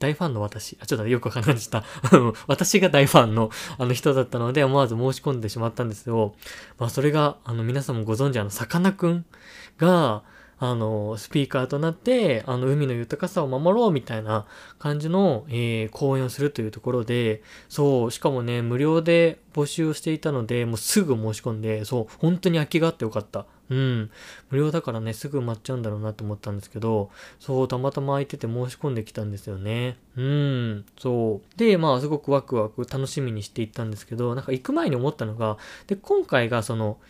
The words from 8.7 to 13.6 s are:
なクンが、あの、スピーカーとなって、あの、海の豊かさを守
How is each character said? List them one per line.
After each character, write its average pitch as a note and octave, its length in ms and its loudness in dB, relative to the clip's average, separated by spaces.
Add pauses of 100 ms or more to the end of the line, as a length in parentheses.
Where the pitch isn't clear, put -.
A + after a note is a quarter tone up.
な F#3 120 4
ク F#3 140 -2
ン E3+ 180 0 (540)
が、 D#3+ 460 4 (340)
あ B2 160 0
の、 A2 440 -2
ス - 120 -16
ピ C#3+ 140 0
ー C3 40 -4
カ B2+ 160 0
ー - 20 -2
と C#3+ 120 -4
な D#3+ 140 0
っ - 20 -8
て、 G3 520 2
あ B2+ 100 -2
の、 B2+ 100 0
海 C#3+ 220 2
の B2 60 -2
豊 A#2 260 -6
か F3+ 80 -2
さ F3 160 -2
を - 20 -2
守 D3+ 320 2